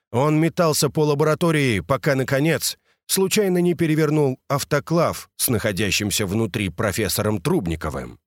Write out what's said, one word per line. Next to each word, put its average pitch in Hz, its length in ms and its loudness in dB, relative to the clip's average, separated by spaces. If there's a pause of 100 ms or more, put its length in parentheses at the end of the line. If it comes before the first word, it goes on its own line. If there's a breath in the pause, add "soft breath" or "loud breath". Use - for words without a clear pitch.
(120)
он 151 280 2
метался 160 500 0
по 151 160 0
лаборатории, 147 760 2
пока, 135 340 0
наконец, 135 640 0 (280)
случайно 190 540 0
не 175 160 2
перевернул 151 720 2
автоклав 143 880 -2
с - 140 -4
находящимся 104 760 0
внутри 101 440 -2
профессором 104 720 -2
Трубниковым. 78 840 -4